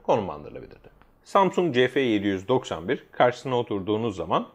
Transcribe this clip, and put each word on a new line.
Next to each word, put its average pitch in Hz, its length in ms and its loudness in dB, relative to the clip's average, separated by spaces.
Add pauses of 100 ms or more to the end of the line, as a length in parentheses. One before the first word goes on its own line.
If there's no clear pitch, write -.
konumlandırılabilirdi. 104 960 -4 (260)
Samsung 180 520 2
C 127 120 4
F 127 120 -2
yedi 107 280 2
yüz 95 200 -2
doksan 98 420 -2
bir - 220 -4
karşısına 127 480 0
oturduğunuz 107 560 -2
zaman 104 400 -2